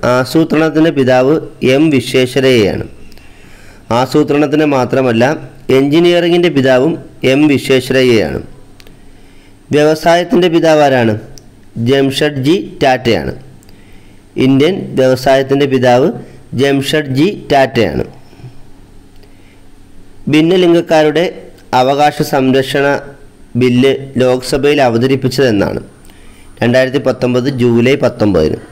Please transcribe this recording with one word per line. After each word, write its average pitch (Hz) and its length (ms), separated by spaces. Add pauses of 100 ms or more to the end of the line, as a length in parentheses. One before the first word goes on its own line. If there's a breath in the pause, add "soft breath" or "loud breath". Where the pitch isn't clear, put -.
(160)
ആസൂത്രണത്തിൻ്റെ 156 840
പിതാവ് 127 340 (420)
എം 151 100 (100)
വിശ്വേശ്വരയ്യയാണ്. 123 880 (1160 loud breath)
ആസൂത്രണത്തിന് 147 760
മാത്രമല്ല, 123 480 (560)
എഞ്ചിനീയറിംഗിൻ്റെ 170 800
പിതാവും 131 360 (400)
എം 143 80 (120)
വിശ്വേശ്വരയ്യയാണ്. 123 880 (1300 soft breath)
വ്യവസായത്തിൻ്റെ 170 800
പിതാവ് 156 320
ആരാണ്? 123 280 (760)
ജംഷഡ്ജി 139 680 (280)
ടാറ്റയാണ്. 117 520 (1120 soft breath)
ഇന്ത്യൻ 135 300 (240)
വ്യവസായത്തിൻ്റെ 135 720
പിതാവ് 123 360 (520 loud breath)
ജംഷഡ്ജി 139 680 (240)
ടാറ്റയാണ്. 120 520 (2250 soft breath)
ഭിന്നലിംഗക്കാരുടെ 165 920 (560)
അവകാശ 139 360 (140)
സംരക്ഷണ 135 540 (760)
ബില്ല് 127 320 (300)
ലോക്സഭയിൽ 135 640
അവതരിപ്പിച്ചതെന്നാണ്? 120 960 (800 soft breath)
രണ്ടായിരത്തി 127 480
പത്തൊമ്പത് 123 380 (140)
ജൂലൈ 120 340 (100)
പത്തൊമ്പതിന്. 95 520 (140)